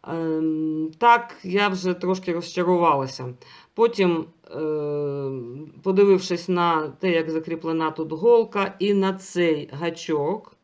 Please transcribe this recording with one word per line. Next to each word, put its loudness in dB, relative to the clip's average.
Ем, -2
так, 4
я 0
вже -2
трошки -2
розчарувалася. 0
Потім, 2
е, -4
подивившись 2
на 2
те, -2
як 0
закріплена -2
тут -6
голка, 2
і 0
на 2
цей -2
гачок -4